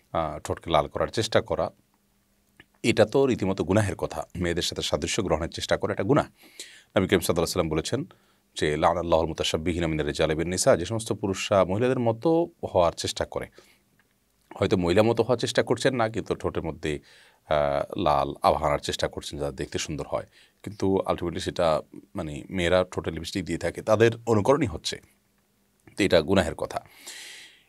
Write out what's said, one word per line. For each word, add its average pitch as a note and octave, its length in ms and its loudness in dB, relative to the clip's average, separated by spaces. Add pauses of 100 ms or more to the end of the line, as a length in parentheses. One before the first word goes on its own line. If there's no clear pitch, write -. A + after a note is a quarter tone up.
(120)
আহ, D#2 260 -4
ঠোঁটকে - 320 -8
লাল D2 180 4
করার D#2 200 -2
চেষ্টা - 320 0
করা, - 300 -2 (1120)
এটা A2+ 220 6
তো C3+ 220 2
রীতিমতো G2 380 0
গুনাহের F#2+ 320 2
কথা। - 300 -6 (100)
মেয়েদের E2+ 260 -2
সাথে - 200 -6
সাদৃশ্য E2+ 400 -2
গ্রহণের D#2+ 260 0
চেষ্টা - 280 -2
করা G2+ 160 -4
এটা G2 100 -4
গুনাহ। G#2 220 2
নবী - 840 -4
করিম F2 140 4
সাল্লাল্লাহু E2 400 0
আলাইহি E2 80 2
ওয়াসাল্লাম - 0 -
বলেছেন D#2+ 360 -2 (560)
যে, D2+ 160 0
"লা'নাল্লাহুল E2 500 2
মুতাশাব্বিহিনা E2 600 -2
মিনার D#2 200 -2
রিজালি D2+ 280 0
বিন E2 140 -2
নিসা", F#2 280 2
যে E2 80 -2
সমস্ত A2 280 -6
পুরুষরা G2 520 0
মহিলাদের A#2+ 340 0
মতো B2+ 500 0 (260)
হওয়ার E2+ 180 4
চেষ্টা - 320 -4
করে। - 220 -8 (1080)
হয়তো G2+ 220 2
মহিলা F2+ 260 4
মতো A#2 200 4
হওয়ার A#2+ 160 2
চেষ্টা B2 240 0
করছেন B2+ 320 0
না, A#2 140 0
কিন্তু F2+ 260 -4
ঠোঁটের E2 280 -4
মধ্যে, D#2 360 -6 (500)
আহ, C#2+ 520 0
লাল C#2+ 420 2
আভা D2+ 240 2
আনার D2 120 2
চেষ্টা - 300 -4
করছেন - 300 -10
যাতে C#2+ 140 -4
দেখতে C#2+ 260 -8
সুন্দর C#2+ 300 -6
হয়। - 180 -6 (360)
কিন্তু G2 440 0
ultimately E2+ 320 -4
সেটা, E2 440 0 (320)
মানে, D2+ 360 -8
মেয়েরা F2+ 400 2
ঠোঁটে F2+ 200 -4
লিপস্টিক E2+ 340 -6
দিয়ে E2 140 -4
থাকে, E2+ 240 -4
তাদের A2 280 6 (160)
অনুকরণই A#2 400 4
হচ্ছে। - 340 -6 (960)
তো G#2 80 2
এটা F2 160 6
গুনাহের D#2+ 340 2
কথা। - 300 -8 (840)